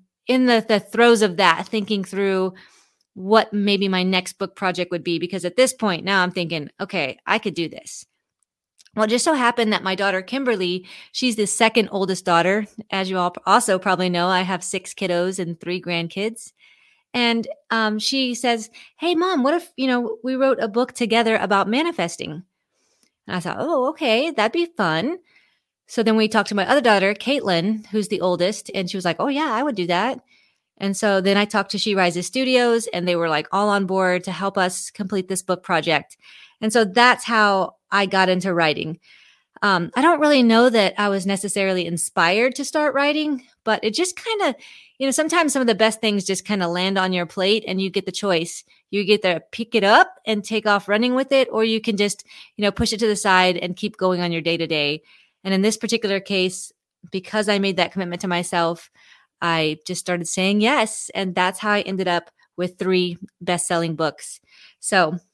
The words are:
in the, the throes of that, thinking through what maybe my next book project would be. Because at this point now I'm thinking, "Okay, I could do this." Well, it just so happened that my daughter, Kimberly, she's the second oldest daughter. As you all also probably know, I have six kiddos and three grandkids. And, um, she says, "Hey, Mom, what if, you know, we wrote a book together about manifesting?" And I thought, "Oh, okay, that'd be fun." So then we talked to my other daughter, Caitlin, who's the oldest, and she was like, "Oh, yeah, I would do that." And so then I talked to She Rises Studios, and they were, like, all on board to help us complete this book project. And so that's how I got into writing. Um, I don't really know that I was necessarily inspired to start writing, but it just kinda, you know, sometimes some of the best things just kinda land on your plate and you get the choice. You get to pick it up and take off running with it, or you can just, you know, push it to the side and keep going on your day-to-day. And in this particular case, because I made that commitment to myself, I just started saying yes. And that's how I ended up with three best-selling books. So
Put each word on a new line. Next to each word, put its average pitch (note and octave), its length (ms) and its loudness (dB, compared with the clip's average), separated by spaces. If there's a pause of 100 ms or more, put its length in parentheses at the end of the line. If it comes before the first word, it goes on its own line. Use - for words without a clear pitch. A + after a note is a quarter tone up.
(260)
in B3+ 220 2
the, A3+ 200 4
the G#3+ 120 4
throes A#3 420 4
of F#3 160 0
that, F3+ 300 4
thinking G#3 360 -2
through F#3+ 500 -2 (600)
what G3 400 2
maybe G3+ 340 0
my F#3 140 0
next F#3 380 -2
book F#3+ 160 -8
project F3+ 340 -4
would E3+ 140 -6
be. E3+ 160 -2
Because F3 260 -6
at F3 100 -8
this B3+ 160 4
point G#3 320 -4
now F#3+ 200 2
I'm F3+ 80 -2
thinking, E3 400 -6 (100)
"Okay, F3 460 -6
I G3+ 100 0
could G#3+ 160 -6
do E3+ 160 -4
this." - 380 -18 (880)
Well, G#3+ 100 0
it G#3+ 40 2
just A#3+ 160 0
so E4 80 2
happened A#3+ 400 2
that F#3 100 -2
my F#3+ 120 -2
daughter, F#3+ 260 -2
Kimberly, F#3+ 640 -4 (260)
she's B3 240 -2
the G#3 120 0
second A3 440 2
oldest F#3+ 340 -2
daughter. F#3 420 2 (240)
As F#3+ 180 -4
you F#3+ 80 -4
all F3 160 0 (120)
also G3 340 4
probably F#3 300 0
know, F3 180 0
I F#3 140 2
have F3+ 220 -4
six - 300 -8
kiddos F#3 460 -2
and E3+ 200 -6
three F3+ 220 -6
grandkids. F3 720 -6 (580)
And, A#3 360 0 (220)
um, A3 300 0
she C4 340 -2
says, A#3 380 -2 (260)
"Hey, F4 160 0
Mom, E4+ 300 2
what C#4+ 100 2
if, E4+ 240 -4
you C4 80 -2
know, B3 380 -2
we C4 120 -2
wrote C4 240 2
a A3+ 80 -2
book A#3+ 260 -2
together A3+ 420 2
about G3 340 2
manifesting?" G3+ 720 -4 (840)
And G3 80 -8
I F3+ 40 -4
thought, E3+ 200 -6
"Oh, C#4 300 0
okay, D4 420 0
that'd A3+ 200 0
be E4+ 260 -2
fun." F#3+ 420 0 (640)
So - 160 -4
then A3 140 2
we A3 120 4
talked A3 220 0
to G#3 60 -4
my G3 120 0
other C4+ 140 4
daughter, G3+ 320 4
Caitlin, G#3+ 720 -2
who's G#3 200 -4
the G3 140 -4
oldest, F3+ 520 -2
and F#3 160 -4
she G3+ 80 -6
was F#3 80 -4
like, E3 140 -2
"Oh, A#3+ 80 0
yeah, C#4+ 240 -2
I A3+ 100 0
would C#4+ 140 -2
do F3+ 120 -2
that." F#3+ 320 0 (580)
And G3 200 -4
so G3 240 2
then G3 160 4
I G#3 80 2
talked G3+ 260 -2
to G#3 60 -4
She G#3 160 -2
Rises F3+ 320 0
Studios, B3 600 2
and F3+ 200 -4
they F3 80 2
were, E3 140 0
like, D3+ 220 0
all G3+ 180 2
on G3+ 160 2
board F#3 380 0
to F#3+ 80 -6
help F#3+ 260 -4
us F#3 320 -2
complete F#3+ 380 -6
this F#3 160 -6
book F3+ 180 -2
project. D#3+ 560 -2 (440)
And A3 120 0
so A#3 100 4
that's A#3+ 420 4
how G#3 500 2 (160)
I G3+ 160 2
got F#3+ 200 2
into F#3 280 0
writing. D#3+ 440 0 (640)
Um, F#3 340 0
I B3+ 60 0
don't D#4+ 180 4
really D4 220 6
know A#3 280 6
that G#3+ 280 2
I G#3 120 0
was G3 180 -2
necessarily F#3+ 580 -2
inspired F#3 720 0
to C#4 100 -6
start D4+ 300 0
writing, D4 480 0 (200)
but A3 200 -2
it G#3+ 100 -2
just F4+ 240 -2
kinda, G4+ 380 -2 (420)
you C4+ 80 -2
know, C4+ 60 2
sometimes D#4 420 0
some C4+ 80 0
of A#3+ 60 0
the A3+ 80 4
best A3 260 0
things G#3 240 0
just F#3 180 -4
kinda F#3+ 240 -2
land F3+ 300 -2
on F#3 160 0
your F3 140 -2
plate G3+ 400 0
and F#3+ 120 -4
you F#3+ 120 -2
get F#3+ 160 -4
the F#3 40 -6
choice. F3 520 -2 (260)
You G3+ 140 -2
get G#3 180 4
to F3+ 300 0
pick - 240 -6
it G3+ 80 2
up B3+ 320 6 (100)
and G#3+ 180 -2
take A3 220 -4
off G3+ 240 2
running A#3 240 2
with C4+ 180 -2
it, C4+ 200 4
or A3 120 0
you A3+ 180 0
can A3 160 -2
just, G#3 280 -2 (320)
you G#3 60 -4
know, G3+ 80 2
push A3 220 -2
it G3+ 60 -4
to A3 80 0
the G#3 80 2
side F#3 420 4
and F3+ 200 -6
keep - 180 -6
going F#3 260 0
on F3 100 -2
your E3 100 -4
day-to-day. D#3 640 -2 (400)
And F#3+ 100 -2
in F#3+ 80 2
this G#3+ 160 0
particular G#3 420 -2
case, F#3 540 -4 (380)
because G3 360 -4
I G3+ 120 2
made G3 180 0
that F3 140 0
commitment F3 300 -6
to G3 60 -6
myself, F3 640 -2 (520)
I D#3+ 440 0
just F3+ 140 -8
started F3 280 -4
saying G3+ 340 0
yes. A3+ 520 0
And F#3+ 220 -4
that's F#3 240 0
how G#3+ 120 -2
I G#3 100 0
ended F#3 260 -4
up F3 240 -2 (240)
with F3+ 240 -6
three F3+ 380 0 (240)
best-selling E3+ 540 -2
books. - 440 -6 (400)
So F3 380 2 (160)